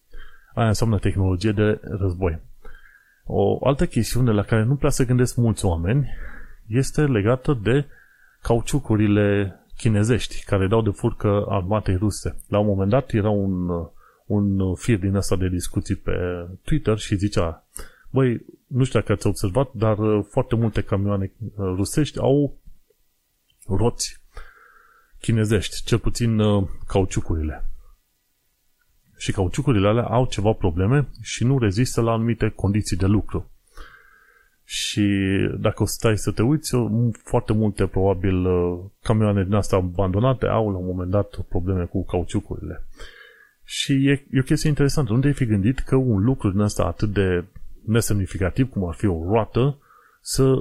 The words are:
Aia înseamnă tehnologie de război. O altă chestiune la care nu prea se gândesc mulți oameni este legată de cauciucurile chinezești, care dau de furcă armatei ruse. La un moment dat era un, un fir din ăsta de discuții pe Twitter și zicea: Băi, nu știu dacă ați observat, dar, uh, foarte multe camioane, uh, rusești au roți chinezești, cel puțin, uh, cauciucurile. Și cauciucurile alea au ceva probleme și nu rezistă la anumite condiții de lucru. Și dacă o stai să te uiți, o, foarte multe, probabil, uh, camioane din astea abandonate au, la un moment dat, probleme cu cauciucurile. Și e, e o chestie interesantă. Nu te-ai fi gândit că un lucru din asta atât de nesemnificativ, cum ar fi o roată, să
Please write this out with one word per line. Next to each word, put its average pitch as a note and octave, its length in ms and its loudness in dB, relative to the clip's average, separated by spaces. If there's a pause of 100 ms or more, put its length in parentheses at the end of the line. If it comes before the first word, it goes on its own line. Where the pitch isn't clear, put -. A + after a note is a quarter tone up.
(540)
Aia A#2 140 0
înseamnă A2 300 2
tehnologie F#2+ 540 0
de G#2+ 300 2
război. F2+ 580 -2 (840)
O G2+ 420 0
altă C#3+ 180 2
chestiune A#2+ 460 0
la G2+ 120 2
care A2 200 0
nu B2 120 2
prea C#3+ 140 0
se C3 160 0
gândesc B2 300 0
mulți A2+ 300 0
oameni F#2+ 440 0 (580)
este C3 380 0
legată B2+ 580 2
de B2+ 220 2 (560)
cauciucurile G#2 1160 2 (180)
chinezești, G#2+ 680 0
care F#2+ 220 2
dau A2+ 140 2
de G#2+ 80 0
furcă G2+ 600 0
armatei G2 460 0
ruse. F#2+ 420 -4 (100)
La G2+ 120 0
un G#2+ 60 2
moment G2 240 0
dat B2+ 220 0
era G#2+ 180 2
un, F#2+ 400 0 (560)
un G2 500 0
fir A2+ 220 0
din F#2+ 180 0
ăsta G2 200 0
de F#2 140 0
discuții F#2 460 -4
pe - 160 -4 (520)
Twitter A2 340 0
și - 180 -2
zicea: F#2 500 -2 (460)
Băi, B2+ 340 0 (220)
nu C3 160 0
știu B2+ 160 0
dacă - 120 -2
ați G#2 160 0
observat, G#2+ 460 0
dar, G#2+ 240 0
uh, G#2+ 320 2
foarte - 260 0
multe A2+ 260 0
camioane, G2+ 560 -2
uh, G2 180 -10
rusești G2 640 -2
au C#3 400 2 (1080)
roți - 540 -2 (1000)
chinezești, A2 640 0
cel A#2+ 140 0
puțin, A2+ 420 0
uh, G#2 280 2 (200)
cauciucurile. E2+ 800 -2 (1500)
Și - 140 -4
cauciucurile G2+ 560 0
alea A2 160 2
au B2 220 0
ceva A2 260 0
probleme G2 560 0 (140)
și - 220 -6
nu C3+ 140 2
rezistă A#2+ 440 0
la A2+ 100 2
anumite A2+ 380 0
condiții G2+ 480 0
de F#2 80 0
lucru. F#2+ 460 0 (1200)
Și - 300 -4 (580)
dacă G#2+ 240 0
o - 20 2
stai G#2+ 320 0
să - 140 -2
te G2 100 -2
uiți, C3+ 340 0
o, A#2 140 0 (340)
foarte - 300 0
multe, G#2+ 320 2
probabil, F#2 600 2
uh, F2+ 340 2 (220)
camioane G#2+ 420 2
din F#2+ 100 0
astea G2+ 240 2
abandonate F#2+ 680 0
au, G#2+ 260 0
la F#2+ 60 -4
un F2+ 80 -6
moment F2+ 240 -4
dat, G2+ 260 0 (140)
probleme F#2 340 0
cu F2 220 -4
cauciucurile. - 800 -4 (800)
Și C#3 440 0
e, C#3 240 2
e A2 80 2
o - 40 2
chestie D#3 260 2
interesantă. C#3 440 2
Nu A#2+ 60 4
te-ai C#3+ 140 2
fi C3+ 120 0
gândit G#2+ 340 2
că - 160 0
un B2 280 2
lucru B2 280 2
din F#2+ 80 0
asta G#2 240 0
atât F2+ 260 -2
de F#2 340 2 (420)
nesemnificativ, G2 840 0
cum F#2+ 180 -2
ar E2 60 -6
fi - 120 -4
o E2+ 260 0
roată, A2+ 460 2 (440)
să C3 400 2